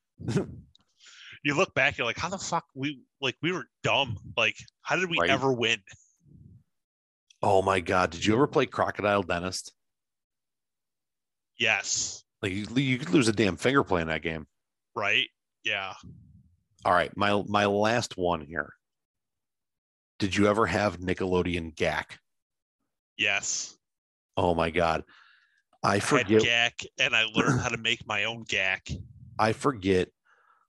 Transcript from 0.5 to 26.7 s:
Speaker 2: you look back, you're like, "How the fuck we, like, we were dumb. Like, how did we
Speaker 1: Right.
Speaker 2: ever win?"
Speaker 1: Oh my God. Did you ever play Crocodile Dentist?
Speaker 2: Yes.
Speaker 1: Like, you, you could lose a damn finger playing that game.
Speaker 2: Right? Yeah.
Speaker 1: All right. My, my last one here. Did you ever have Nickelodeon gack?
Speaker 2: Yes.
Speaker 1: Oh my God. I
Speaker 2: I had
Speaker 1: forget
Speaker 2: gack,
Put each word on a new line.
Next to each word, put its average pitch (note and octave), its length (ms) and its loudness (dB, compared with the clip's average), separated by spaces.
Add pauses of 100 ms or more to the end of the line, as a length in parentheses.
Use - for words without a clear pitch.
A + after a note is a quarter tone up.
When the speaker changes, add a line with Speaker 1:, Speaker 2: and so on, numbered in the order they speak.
Speaker 2:
you C#3+ 120 0
look F#3 180 0
back, C#3 240 0
you're C3 100 -2
like, A2+ 120 -4
"How E3 100 -4
the F#3+ 80 -8
fuck - 280 -4 (100)
we, C#3 260 -6 (200)
like, C3 200 -2
we E3 100 0
were E3 140 -4 (180)
dumb. A#2 340 0 (200)
Like, A2 200 0 (240)
how - 160 -2
did F3+ 120 -2
we E3+ 100 -2
Speaker 1:
Right. E3+ 100 2
Speaker 2:
ever C3+ 240 2
win?" A2+ 280 0 (1600)
Speaker 1:
Oh G2+ 200 4
my F#2+ 180 2
God. F2+ 320 2
Did E2+ 140 -6
you G#2 80 4
ever C#3 140 4
play C#3 180 2
Crocodile G2+ 580 0
Dentist? F2+ 500 -6 (1800)
Speaker 2:
Yes. - 640 -2 (180)
Speaker 1:
Like, G2+ 100 -2
you, G2+ 140 -4 (100)
you C3 240 2
could D3+ 120 -8
lose C#3 160 4
a A2+ 60 2
damn G2+ 240 2
finger C3 260 2
playing E2+ 240 0
that D#2+ 140 -4
game. D#2+ 260 -6 (480)
Speaker 2:
Right? A2 340 0 (340)
Yeah. G2 320 -6 (880)
Speaker 1:
All F#2 100 4
right. F2 240 2
My, G2+ 300 2
my G#2 180 2
last G#2+ 520 0
one F2 240 0
here. D2 320 -8 (1500)
Did F#2+ 160 -2
you G2+ 120 4
ever G#2 180 4
have G2 340 0
Nickelodeon F2+ 760 -2
gack? D#2 460 -4 (1000)
Speaker 2:
Yes. - 600 -4 (600)
Speaker 1:
Oh F2+ 160 2
my E2 160 0
God. E2 340 0 (800)
I G2+ 180 2
Speaker 2:
I - 160 2
had B2 100 0
Speaker 1:
forget A2 120 6
Speaker 2:
gack, A#2 420 2 (180)